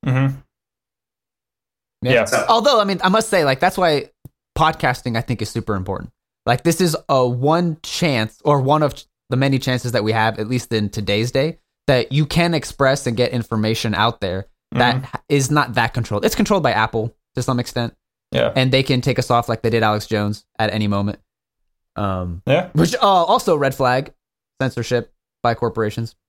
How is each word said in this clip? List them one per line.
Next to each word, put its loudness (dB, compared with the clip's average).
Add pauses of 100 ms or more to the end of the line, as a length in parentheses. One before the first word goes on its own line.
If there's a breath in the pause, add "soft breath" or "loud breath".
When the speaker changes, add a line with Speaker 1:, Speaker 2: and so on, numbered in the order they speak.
Speaker 1:
Mm-hmm. 0 (1700)
Speaker 2:
Yeah. 0
Speaker 1:
Yeah. 4
Speaker 3:
So -2
Speaker 2:
Although, 4
I 2
mean, -2
I 4
must 2
say, 2
like, 0
that's 2
why 0 (480)
podcasting, 0
I -2
think, -4
is -6
super -4
important. -8 (340)
Like, 0
this 2
is 0 (100)
a 2
one 0
chance, -2
or 4
one 2
of -4 (240)
the 0
many 2
chances -2
that 0
we 0
have, 0
at -4
least -4
in 0
today's -2
day, -2 (280)
that 2
you 2
can 0
express 0
and -2
get 0
information -2
out 0
there -6 (240)
that 2
Speaker 1:
Mm-hmm. -6 (100)
Speaker 2:
h-, -8
is 2
not 0
that 0
controlled. -4
It's 0
controlled 2
by 2
Apple -2 (220)
to -4
some 0
extent. -6 (380)
Speaker 1:
Yeah. 0
Speaker 2:
And 2
they 2
can 0
take 0
us -2
off 0
like -4
they 2
did 2
Alex 0
Jones -2 (140)
at 0
any -2
moment. -2 (760)
Um, -4
Speaker 1:
Yeah. 0
Speaker 2:
which, 2
uh, -2
also 2
red 0
flag, 0 (480)
censorship -2 (300)
by 0
corporations. -4 (140)